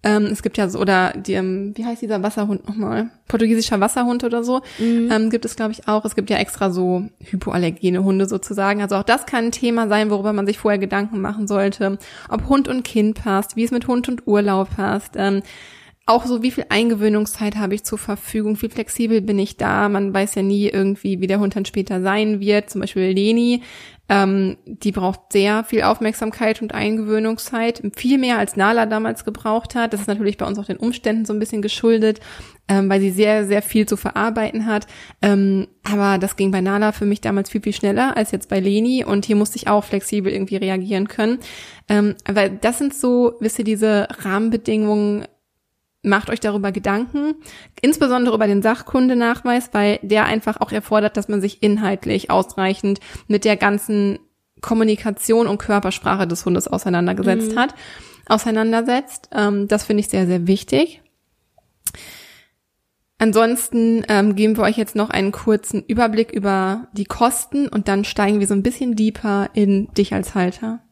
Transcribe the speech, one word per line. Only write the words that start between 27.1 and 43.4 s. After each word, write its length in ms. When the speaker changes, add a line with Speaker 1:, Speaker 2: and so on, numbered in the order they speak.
Speaker 1:
viel 220
mehr 220
als 160
Nala 320
damals 360
gebraucht 520
hat. 180
Das 80
ist 60
natürlich 300
bei 100
uns 100
auch 80
den 120
Umständen 480
so 80
ein 40
bisschen 240
geschuldet, 580
ähm, 220
weil 120
sie 100
sehr, 340
sehr 160
viel 260
zu 80
verarbeiten 720
hat. 220
Ähm, 460
aber 340
das 200
ging 120
bei 120
Nala 300
für 140
mich 160
damals 300
viel, 100
viel 120
schneller 440
als 140
jetzt 180
bei 100
Leni 460
und 200
hier 100
musste 220
ich 100
auch 160
flexibel 500
irgendwie 240
reagieren 500
können. 300
Ähm, 280
weil 240
das 200
sind 160
so, 460